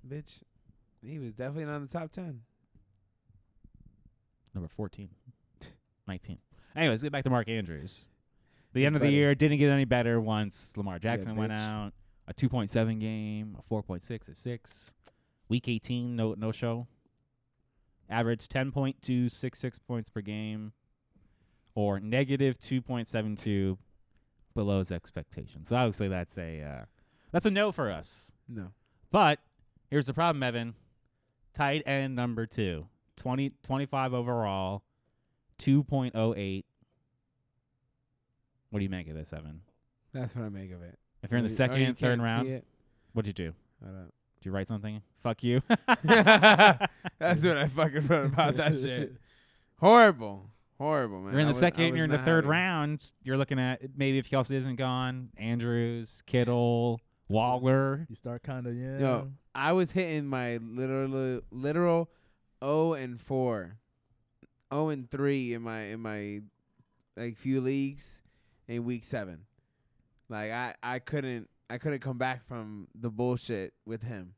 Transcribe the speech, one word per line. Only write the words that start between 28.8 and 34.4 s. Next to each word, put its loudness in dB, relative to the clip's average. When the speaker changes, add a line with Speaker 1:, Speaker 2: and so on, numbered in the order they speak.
Speaker 2:
But 6
here's 0
the -6
problem, 0
Evan. -4
Tight 0
end -2
number -2
two, -4
twenty, -2
twenty-five -2
overall, -2